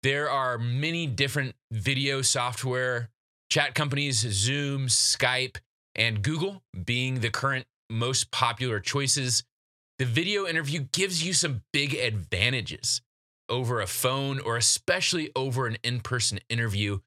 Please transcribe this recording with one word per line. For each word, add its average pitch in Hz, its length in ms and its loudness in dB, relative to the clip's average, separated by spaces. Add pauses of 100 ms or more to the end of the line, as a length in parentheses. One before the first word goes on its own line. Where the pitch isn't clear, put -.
There 143 260 2
are 127 280 0
many 147 500 0
different 135 480 0 (160)
video 135 500 0
software, 123 880 0 (400)
chat 143 260 2
companies, 139 420 0
Zoom, 131 720 0
Skype, 127 720 2 (380)
and 110 260 2
Google 165 420 -2 (220)
being 127 340 0
the 113 100 0
current 131 360 -2 (240)
most 117 420 0
popular 120 480 0
choices. 131 640 0 (540)
The 131 80 0
video 175 400 0
interview 160 360 -2 (100)
gives 175 340 0
you 185 80 -2
some 143 300 0 (100)
big 139 220 0
advantages 104 1040 -2 (480)
over 120 320 0
a 92 60 -2
phone 135 520 0
or 113 180 -2
especially 175 760 2
over 131 300 0
an 110 180 -2
in-person 120 560 -2 (100)
interview 104 580 0